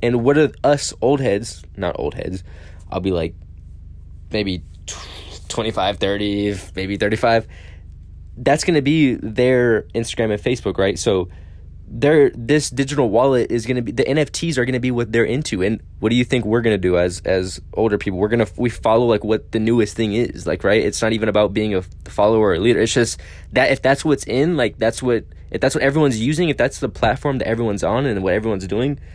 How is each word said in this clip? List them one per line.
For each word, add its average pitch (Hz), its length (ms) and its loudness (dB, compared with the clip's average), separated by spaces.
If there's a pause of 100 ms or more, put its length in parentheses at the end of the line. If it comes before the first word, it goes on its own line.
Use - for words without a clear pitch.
And 120 220 2
what 143 140 6
are 147 140 4 (120)
us 143 380 2
old 135 200 2
heads, 110 420 -2 (120)
not 90 220 -4
old - 160 -4
heads, 90 300 -8 (480)
I'll 92 100 -4
be, 95 100 -2
like, 85 240 -2 (960)
maybe 98 320 -4 (220)
tw-, - 600 -14
twenty-five, 104 500 -2
thirty, 101 580 -2 (200)
maybe 98 220 -4
thirty-five. 113 500 2 (880)
That's 135 280 2
gonna 160 180 2
be 139 340 4
their 120 680 2 (100)
Instagram 113 380 -2
and 104 100 -2
Facebook, 120 360 -2
right? 95 200 0
So 92 320 0 (600)
their, 143 380 6
this 139 400 0
digital 135 400 0
wallet 123 420 4
is 113 140 -2
gonna 123 160 -2
be, 110 100 -6
the 120 160 0
N 147 120 2
F 143 120 0
Ts 165 260 -2
are 123 60 2
gonna 127 160 -2
be 127 120 -2
what 120 200 -2
they're 113 140 4
into. 120 380 -2
And 107 180 0 (180)
what 110 100 2
do 117 60 4
you 123 80 4
think 120 220 0
we're 113 160 2
gonna 110 160 2
do 90 200 2
as, 90 280 0
as 92 340 0 (140)
older 104 240 2
people? 95 220 -4
We're 104 100 2
gonna, 113 260 2
we 123 140 0
follow, 117 380 2
like, 110 160 2
what 110 280 -2
the 113 80 0
newest 113 380 2
thing 110 160 0
is, - 320 -2
like, 80 180 -2
right? 104 180 4
It's - 200 -2
not 113 120 2
even 110 140 0
about 104 240 4
being 107 220 0
a 92 80 0 (240)
follower 107 440 4
or 90 40 4
a 82 60 0
leader. 110 200 4
It's 113 140 2
just - 260 2 (340)
that 127 180 4
if 131 100 0
that's 139 240 2
what's 147 200 2
in, 151 300 2
like, 120 220 0
that's 113 240 0
what, 120 240 0 (240)
if 107 100 -6
that's - 140 2
what - 100 0
everyone's 139 380 4
using, 156 280 0
if 139 80 -2
that's 120 220 0
the 131 100 -2
platform 127 500 0
that - 80 -2
everyone's 113 360 -2
on 113 220 0
and 104 160 0
what 95 140 2
everyone's 104 320 -2
doing, 123 320 -2 (160)